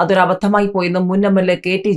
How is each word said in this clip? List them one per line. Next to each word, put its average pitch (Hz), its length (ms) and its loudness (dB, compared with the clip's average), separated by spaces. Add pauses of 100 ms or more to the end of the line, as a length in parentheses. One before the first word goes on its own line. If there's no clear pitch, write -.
അതൊരു 185 220 2
അബദ്ധമായി 202 500 0
പോയെന്നും 180 360 -2
മുൻ 190 180 0
എം 196 140 2
എൽ 185 120 0
എ - 20 0 (100)
കെ 185 80 -2 (100)
ടി 208 140 0